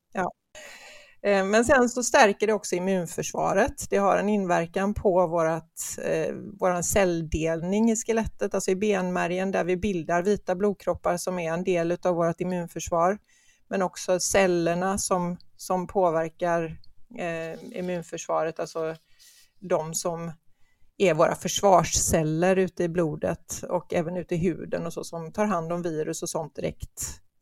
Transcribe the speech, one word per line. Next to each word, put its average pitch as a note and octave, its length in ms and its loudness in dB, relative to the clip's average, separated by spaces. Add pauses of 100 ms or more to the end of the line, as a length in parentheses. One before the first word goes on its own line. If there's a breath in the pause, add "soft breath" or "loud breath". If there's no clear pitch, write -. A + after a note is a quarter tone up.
(120)
Ja. F#3 200 -4 (880 loud breath)
Eh, G3 220 4
men G#3+ 200 4
sen B3 240 6
så B3 140 -4
stärker A3 440 6
det G#3+ 60 4
också G3+ 220 -2
immunförsvaret. F3 1160 0
Det G3 60 4
har G3 200 4
en F#3 120 0
inverkan F#3+ 680 0
på F#3 320 4
vårat, E3 760 -2
eh, D#3+ 300 -2 (260)
våran F3+ 240 0
celldelning E3+ 1080 0
i A3 60 2
skelettet, A3 580 -2
alltså G3 160 0
i F#3+ 60 0
benmärgen F#3 720 0
där F#3 140 0
vi F3+ 120 0
bildar F3 460 0
vita F#3+ 320 0
blodkroppar F3+ 640 0
som F#3 220 -4
är E3 140 -2
en F3 120 -2
del E3+ 280 2
utav F3 240 0
vårt E3+ 240 0
immunförsvar. F3 760 0 (520 soft breath)
Men G3 120 -2
också F3+ 380 -2
cellerna F3+ 800 2
som, F3+ 380 -2 (200)
som F3+ 300 -4
påverkar, E3 920 0 (400)
eh, E3 600 -8
immunförsvaret, E3 840 -4
alltså D#3+ 360 -6 (640 soft breath)
de E3 340 -2
som E3+ 380 -6 (640)
är F3+ 180 4
våra D#3 200 4
försvarsceller E3+ 1200 2
ute F#3 280 0
i F3 40 0
blodet E3 800 -4
och - 260 -4
även F3 220 -2
ute F3 180 -6
i E3+ 40 0
huden E3+ 480 -2
och E3+ 60 -8
så, - 120 -8
som E3 280 -10
tar G#3 120 0
hand F3 280 0
om F3 100 -2
virus D#3+ 400 -4
och E3+ 60 -6
sånt D#3 260 -6
direkt, - 680 -8 (220)